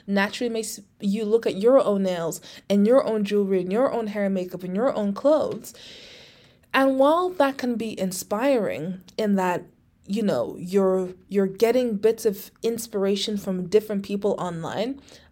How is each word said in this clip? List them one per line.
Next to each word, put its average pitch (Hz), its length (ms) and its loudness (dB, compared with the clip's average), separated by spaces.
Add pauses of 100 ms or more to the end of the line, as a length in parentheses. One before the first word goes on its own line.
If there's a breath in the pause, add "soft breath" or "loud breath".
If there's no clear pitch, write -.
naturally 202 500 -2
makes 220 240 -8 (200)
you 202 240 -2
look 226 220 2
at 190 180 -2
your 262 140 8 (120)
own 196 120 0
nails 175 380 -2 (300 loud breath)
and 202 160 4
your 247 240 6
own 220 140 0
jewelry 196 360 0
and 185 120 -4
your 247 200 2
own 233 160 -4
hair 202 160 -4
and 196 100 0
makeup 180 300 -6
and 180 100 -6
your 240 260 0
own 202 120 -2
clothes. 240 600 0 (1000 loud breath)
And 269 260 2
while 320 300 4 (120)
that 269 180 2
can 247 160 -4
be 226 240 -6
inspiring 185 1040 -2 (160)
in 208 160 2
that, 185 300 0 (420)
you 208 160 -4
know, 143 360 0
you're, 185 520 0 (180)
you're 196 180 2 (200)
getting 240 300 2
bits 220 280 0
of 196 260 -4 (120)
inspiration 208 720 -2
from 185 320 -4
different 208 360 0
people 202 340 -2
online, 170 640 -6 (320 loud breath)